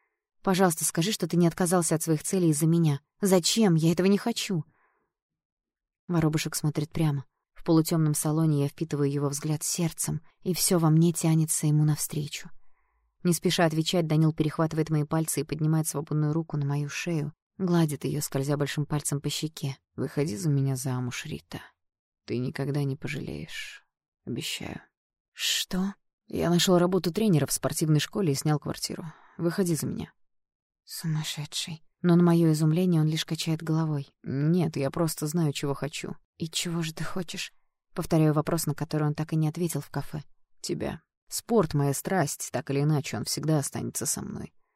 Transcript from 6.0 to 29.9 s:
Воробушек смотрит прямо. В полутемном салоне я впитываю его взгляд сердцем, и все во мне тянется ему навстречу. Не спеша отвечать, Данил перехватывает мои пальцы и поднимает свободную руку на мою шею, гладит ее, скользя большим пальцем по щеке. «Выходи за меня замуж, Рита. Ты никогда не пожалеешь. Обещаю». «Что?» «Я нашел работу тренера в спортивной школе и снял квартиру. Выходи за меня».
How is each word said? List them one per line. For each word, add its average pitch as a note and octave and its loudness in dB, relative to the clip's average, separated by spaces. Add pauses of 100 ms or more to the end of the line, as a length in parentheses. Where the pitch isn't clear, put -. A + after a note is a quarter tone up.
Воробушек D#3+ 0
смотрит D3+ -2
прямо. C#3+ -2 (280)
В - -18
полутемном D#3+ 2
салоне D#3 2
я C#3+ 0
впитываю D3 -2
его C#3+ -2
взгляд D3 -4
сердцем, D#3+ -4 (200)
и F3+ -2
все F3+ 2
во D#3+ 6
мне D#3+ 6
тянется D#3+ 0
ему D3+ 4
навстречу. D3+ -4 (760)
Не F3 4
спеша E3+ 2
отвечать, D#3+ 0
Данил D#3 4
перехватывает D#3 0
мои D3+ 2
пальцы D#3 -2
и - -6
поднимает D#3 0
свободную D3+ -2
руку E3 -4
на C#3+ -2
мою C#3+ -2
шею, D3+ -4 (240)
гладит E3+ 2
ее, D3 -4
скользя C#3 -2
большим C#3+ -2
пальцем C#3+ -4
по C#3+ -6
щеке. D3 -6 (180)
«Выходи C#3+ -2
за F3+ -2
меня C#3 0
замуж, B2+ -4
Рита. - -12 (640)
Ты A#2 -4
никогда C#3 -4
не C3+ -2
пожалеешь. - -10 (420)
Обещаю». - -8 (520)
«Что?» - -2 (340)
«Я E3 0
нашел F3 6
работу F3 2
тренера E3 4
в - -8
спортивной D3+ 2
школе F3+ 0
и C#3 0
снял D3+ 0
квартиру. - -8 (340)
Выходи E3+ 0
за - -4
меня». - -8 (720)